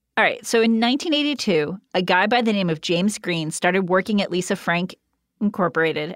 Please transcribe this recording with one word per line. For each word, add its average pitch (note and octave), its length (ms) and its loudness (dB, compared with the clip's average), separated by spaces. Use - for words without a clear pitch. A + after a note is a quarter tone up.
All A3 60 4
right. D#3+ 200 0
So - 180 0
in A3+ 180 4
nineteen C4+ 340 0
eighty-two, G3+ 640 0
a F#3 80 2
guy F#3 240 2
by A#3+ 160 2
the A3+ 100 0
name F#3+ 200 0
of D#3 100 -4
James F#3 380 0
Green D#3+ 320 -4
started F3+ 380 0
working F#3+ 320 2
at F3+ 100 -4
Lisa F3+ 240 -2
Frank F3 400 -4
Incorporated E3 760 -2